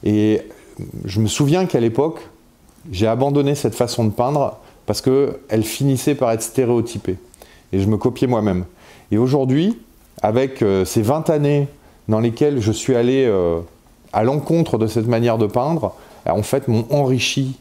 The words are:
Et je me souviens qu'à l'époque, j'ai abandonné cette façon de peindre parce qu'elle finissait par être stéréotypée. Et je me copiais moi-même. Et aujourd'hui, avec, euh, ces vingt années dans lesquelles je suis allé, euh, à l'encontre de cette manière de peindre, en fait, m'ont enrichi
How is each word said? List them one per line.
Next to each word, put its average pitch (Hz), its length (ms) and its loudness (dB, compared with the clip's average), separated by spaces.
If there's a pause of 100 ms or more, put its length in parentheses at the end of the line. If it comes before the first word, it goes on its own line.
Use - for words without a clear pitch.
Et 107 400 2 (600)
je 98 160 -2
me 110 80 2
souviens 156 380 2
qu'à 165 120 0
l'époque, 120 420 0 (680)
j'ai 104 160 0
abandonné 139 480 2
cette 120 220 -4
façon 117 280 0
de 107 60 2
peindre 131 460 -2 (300)
parce - 160 -4
qu'elle 131 600 0
finissait 135 540 0
par 120 160 0
être 113 100 -2
stéréotypée. 117 760 -2 (540)
Et 95 60 0
je 98 80 2
me 107 100 2
copiais 131 300 -2
moi-même. 104 380 0 (480)
Et 104 60 2
aujourd'hui, 135 600 2 (420)
avec, 127 420 0
euh, 98 220 2
ces 110 180 0
vingt 147 280 0
années 143 380 2 (400)
dans 110 100 2
lesquelles 120 420 0
je 107 120 0
suis 123 240 0
allé, 127 280 2
euh, 87 360 2 (520)
à 110 120 0
l'encontre 143 540 0
de 110 100 0
cette 110 180 -2
manière 117 320 0
de 110 80 2
peindre, 127 480 -2 (340)
en 87 140 0
fait, 139 240 -2
m'ont 113 240 0
enrichi 131 720 0